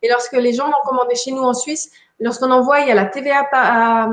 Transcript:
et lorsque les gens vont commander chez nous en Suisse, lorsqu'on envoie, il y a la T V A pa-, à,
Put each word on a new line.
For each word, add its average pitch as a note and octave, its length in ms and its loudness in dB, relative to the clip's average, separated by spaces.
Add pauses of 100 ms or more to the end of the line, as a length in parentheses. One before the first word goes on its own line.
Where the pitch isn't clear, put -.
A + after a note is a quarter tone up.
et A3+ 80 0
lorsque A#3+ 240 -2
les A#3+ 180 2
gens C4 140 -2
vont C#4+ 180 0
commander B3 300 -2
chez A#3+ 160 -6
nous C4 120 -4
en B3 120 2
Suisse, D4+ 360 -8 (300)
lorsqu'on A#3+ 300 -2
envoie, B3+ 300 4
il C#4+ 80 0
y - 20 2
a A3+ 40 4
la G3+ 120 2
T C4+ 160 -8
V C#4+ 80 -2
A C#4 140 2
pa-, C#4 140 0
à, A3+ 540 2